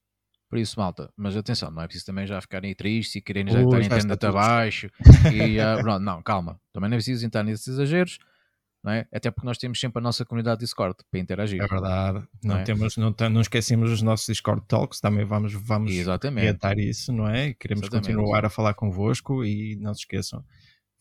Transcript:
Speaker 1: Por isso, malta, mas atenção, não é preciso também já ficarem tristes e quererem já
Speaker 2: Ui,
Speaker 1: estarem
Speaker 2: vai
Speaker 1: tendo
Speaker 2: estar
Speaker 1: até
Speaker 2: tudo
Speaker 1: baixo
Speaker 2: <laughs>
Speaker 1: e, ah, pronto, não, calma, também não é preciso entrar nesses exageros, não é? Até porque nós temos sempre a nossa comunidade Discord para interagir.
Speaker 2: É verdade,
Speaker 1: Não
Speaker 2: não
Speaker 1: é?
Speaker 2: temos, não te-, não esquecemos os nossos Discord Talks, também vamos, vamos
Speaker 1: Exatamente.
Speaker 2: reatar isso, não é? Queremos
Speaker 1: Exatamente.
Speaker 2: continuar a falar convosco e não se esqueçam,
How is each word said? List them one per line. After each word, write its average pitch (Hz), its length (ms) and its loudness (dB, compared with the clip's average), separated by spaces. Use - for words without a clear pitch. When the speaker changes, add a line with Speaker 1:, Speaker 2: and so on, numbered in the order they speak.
Speaker 1:
Por 117 100 -4
isso, 110 200 -4
malta, 90 380 -6
mas 101 200 -6
atenção, 107 360 -6
não 80 100 -10
é 82 40 -8
preciso - 200 -14
também 98 200 -8
já 98 140 -8
ficarem 95 340 -10
tristes 107 420 -4
e 101 40 -6
quererem 98 320 -4
já 117 60 4
Speaker 2:
Ui, 127 60 6
Speaker 1:
estarem 120 240 4
Speaker 2:
vai 117 120 2
Speaker 1:
tendo 104 120 -2
Speaker 2:
estar - 20 0
Speaker 1:
até 104 140 -2
Speaker 2:
tudo 95 60 0
Speaker 1:
baixo 107 640 0
Speaker 2:
<laughs> 120 360 12
Speaker 1:
e, 110 260 2
ah, 110 200 2
pronto, 104 220 0
não, 92 200 -6
calma, 87 380 -4
também 98 160 -4
não 120 60 0
é 120 40 0
preciso 117 280 -4
entrar 110 160 -2
nesses 107 240 -6
exageros, 143 520 -2
não 104 80 -2
é? 113 200 -4
Até 110 200 -6
porque - 120 -10
nós 120 140 -6
temos 123 220 -8
sempre 123 180 -4
a - 40 -2
nossa 120 220 -4
comunidade 117 360 -4
Discord 101 340 -4
para 92 80 -4
interagir. 95 420 -4
Speaker 2:
É 98 60 -2
verdade, 95 520 -2
Speaker 1:
Não 104 100 0
Speaker 2:
não 95 60 0
Speaker 1:
é? - 20 -6
Speaker 2:
temos, 107 340 -2
não 110 160 0
te-, 113 160 -2
não 113 120 4
esquecemos 113 500 0
os 110 120 0
nossos 110 240 0
Discord 107 420 -4
Talks, 107 320 -2
também 104 240 0
vamos, 104 280 -2
vamos 107 400 -2
Speaker 1:
Exatamente. 92 520 -2
Speaker 2:
reatar 101 340 0
isso, 110 340 -4
não 107 160 -2
é? 131 260 -2
Queremos 104 280 -6
Speaker 1:
Exatamente. 104 320 -4
Speaker 2:
continuar 104 300 0
a 107 40 0
falar 107 260 0
convosco 113 720 -2
e 107 300 -4
não 104 200 -8
se - 80 -12
esqueçam, - 420 -8